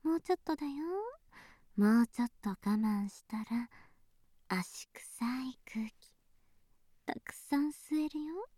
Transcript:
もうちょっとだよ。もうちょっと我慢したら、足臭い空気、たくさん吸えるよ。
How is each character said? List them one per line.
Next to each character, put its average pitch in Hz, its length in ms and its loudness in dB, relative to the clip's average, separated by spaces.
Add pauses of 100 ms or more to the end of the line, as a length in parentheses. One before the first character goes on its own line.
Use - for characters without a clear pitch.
も 320 120 2
う 330 60 2
ち - 120 0
ょ - 40 8
っ - 80 -16
と 320 120 0
だ 294 100 -4
よ。 277 60 -4 (1040)
も 214 260 8
う 233 40 6
ち - 160 -4
ょ - 20 4
っ 240 160 -4
と 208 100 -4
我 190 140 -4
慢 208 440 2
し - 180 -14
た 220 180 -6
ら、 233 240 -2 (800)
足 - 400 -4
臭 - 360 -10 (260)
い - 160 -16
空 220 200 -4 (140)
気、 - 140 -20 (920)
た - 160 -4
く - 120 -14
さ - 260 0
ん 294 100 4
吸 302 380 -2
え - 20 -2
る 302 160 -4
よ。 359 340 -6